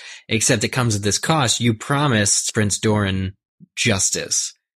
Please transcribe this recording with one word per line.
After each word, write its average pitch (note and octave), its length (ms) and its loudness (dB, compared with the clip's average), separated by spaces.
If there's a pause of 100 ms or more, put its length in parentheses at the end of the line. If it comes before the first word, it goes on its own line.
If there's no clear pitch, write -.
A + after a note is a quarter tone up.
(280)
except A2+ 360 0
it A#2 60 0
comes A#2+ 260 0
at G2+ 80 -4
this G2+ 160 0
cost. D3 420 0
You A#2+ 140 4
promised C3 800 0
Prince G#2 240 0
Doran F#2+ 560 0 (400)
justice." - 800 -2 (240)